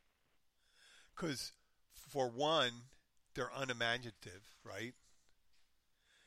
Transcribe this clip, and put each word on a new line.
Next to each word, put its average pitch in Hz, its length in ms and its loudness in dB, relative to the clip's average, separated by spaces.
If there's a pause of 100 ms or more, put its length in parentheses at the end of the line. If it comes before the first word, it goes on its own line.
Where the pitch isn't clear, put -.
(1160)
'Cause, 151 380 -4 (420)
for 131 340 0
one, 127 600 2 (440)
they're 123 200 -2
unimaginative, 117 1080 -2
right? 110 320 -6 (1300)